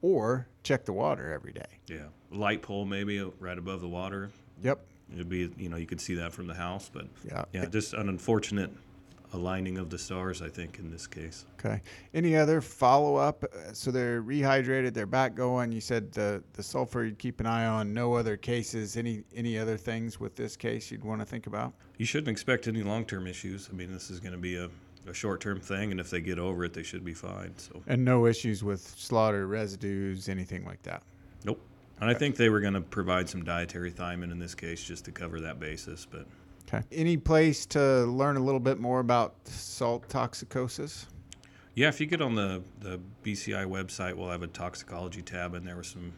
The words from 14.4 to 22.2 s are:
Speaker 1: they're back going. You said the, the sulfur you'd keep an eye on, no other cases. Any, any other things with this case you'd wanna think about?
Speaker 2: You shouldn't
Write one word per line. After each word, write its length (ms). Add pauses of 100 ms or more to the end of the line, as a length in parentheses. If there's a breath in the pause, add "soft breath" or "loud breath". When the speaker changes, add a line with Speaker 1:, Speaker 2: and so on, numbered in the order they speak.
Speaker 1:
they're 120
back 280
going. 380
You 80
said 320
the, 300 (100)
the 100
sulfur 420
you'd 140
keep 220
an 60
eye 200
on, 260
no 220
other 220
cases. 600
Any, 280 (100)
any 240
other 180
things 440
with 160
this 200
case 360
you'd 120
wanna 220
think 220
about? 240 (260 loud breath)
Speaker 2:
You 80
shouldn't 220